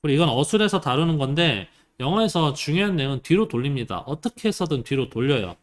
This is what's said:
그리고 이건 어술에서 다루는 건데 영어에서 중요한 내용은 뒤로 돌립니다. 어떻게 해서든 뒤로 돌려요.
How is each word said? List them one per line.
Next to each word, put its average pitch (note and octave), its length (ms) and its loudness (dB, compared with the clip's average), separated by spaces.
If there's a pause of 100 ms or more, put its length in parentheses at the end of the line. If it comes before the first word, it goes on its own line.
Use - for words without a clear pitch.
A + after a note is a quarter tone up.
그리고 C#3+ 140 2
이건 D#3+ 140 4
어술에서 F#3+ 520 2
다루는 D3+ 360 0
건데 C#3 520 0 (300)
영어에서 E3 540 0
중요한 F#3 420 0
내용은 C3+ 260 -2
뒤로 G#3 260 2
돌립니다. B2 520 -4
어떻게 D#3 500 -4
해서든 D#3+ 340 -2
뒤로 C3 260 -2
돌려요. A#2 540 -2